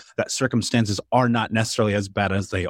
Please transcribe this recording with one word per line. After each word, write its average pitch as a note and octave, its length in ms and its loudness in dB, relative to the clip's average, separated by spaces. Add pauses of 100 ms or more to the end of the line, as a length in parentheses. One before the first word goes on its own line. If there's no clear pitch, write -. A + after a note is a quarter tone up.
(160)
that - 120 -2
circumstances A#2 720 0 (100)
are B2 160 4
not A#2 240 0
necessarily A2 440 0
as G2+ 140 -2
bad G2 220 0
as F#2+ 200 -2
they F2+ 180 -2